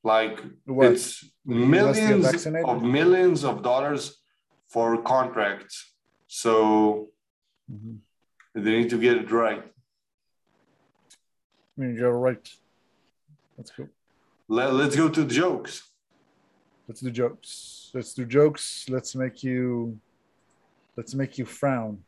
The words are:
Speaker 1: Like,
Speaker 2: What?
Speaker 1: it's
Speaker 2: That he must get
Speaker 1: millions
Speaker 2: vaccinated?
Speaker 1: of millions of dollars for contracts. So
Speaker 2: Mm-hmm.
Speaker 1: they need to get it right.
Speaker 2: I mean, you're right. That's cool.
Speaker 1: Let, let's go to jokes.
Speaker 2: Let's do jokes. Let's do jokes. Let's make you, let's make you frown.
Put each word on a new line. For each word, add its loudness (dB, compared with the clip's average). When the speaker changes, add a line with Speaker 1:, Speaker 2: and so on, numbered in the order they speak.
Speaker 1:
Like, 0
Speaker 2:
What? 4
Speaker 1:
it's -4
Speaker 2:
That -10
he -
must 4
get 2
Speaker 1:
millions 4
Speaker 2:
vaccinated? -2
Speaker 1:
of -2
millions 4
of -4
dollars -2
for 0
contracts. -4
So 2
Speaker 2:
Mm-hmm. -14
Speaker 1:
they 2
need 0
to -2
get 4
it -6
right. 0
Speaker 2:
I -14
mean, -6
you're 0
right. -2
That's -20
cool. -16
Speaker 1:
Let, 0
let's 2
go 4
to 0
jokes. -4
Speaker 2:
Let's -18
do -8
jokes. -8
Let's -10
do -8
jokes. 0
Let's -6
make -6
you, -4
let's -12
make -6
you -6
frown. -4